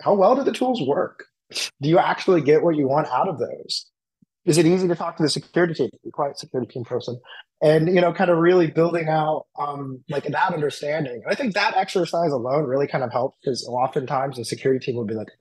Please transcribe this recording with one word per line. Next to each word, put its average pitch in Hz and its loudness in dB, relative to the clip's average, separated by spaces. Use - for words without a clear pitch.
how 160 2
well 208 4
do 269 -2
the - 0
tools 254 -2
work? - -4
Do 143 0
you 170 6
actually 170 2
get 147 4
what 165 2
you 143 0
want 143 0
out 143 0
of 156 -6
those? - -8
Is 160 4
it 160 6
easy 185 4
to 170 0
talk 170 -8
to 170 -2
the 151 2
security 165 0
team, 127 -2
the - -12
quiet 143 -6
security 127 -6
team 120 -8
person? 123 -6
And, 156 4
you 180 4
know, 170 2
kind 175 0
of 170 4
really 175 6
building 165 0
out, 156 -2
um, 139 -8
like, 139 -4
that 156 -2
understanding. 147 -6
And 160 -4
I - 2
think 226 -4
that 202 0
exercise 175 0
alone 135 0
really 135 0
kind - -2
of 120 -4
helped, 127 -4
'cause 123 -4
oftentimes 127 -2
the 117 -8
security 127 -2
team 120 -6
would 117 -4
be 110 -6
like, 107 -8